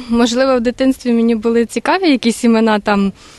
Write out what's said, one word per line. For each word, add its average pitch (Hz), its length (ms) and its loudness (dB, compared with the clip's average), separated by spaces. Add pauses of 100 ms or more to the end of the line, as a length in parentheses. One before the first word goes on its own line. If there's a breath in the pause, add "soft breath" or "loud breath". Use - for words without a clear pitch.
Можливо, 247 480 0
в 240 40 -2
дитинстві 247 520 -2
мені 233 220 2
були 233 300 0
цікаві 330 460 -2
якісь 233 320 0
імена 220 360 2
там, 202 340 -2 (260 loud breath)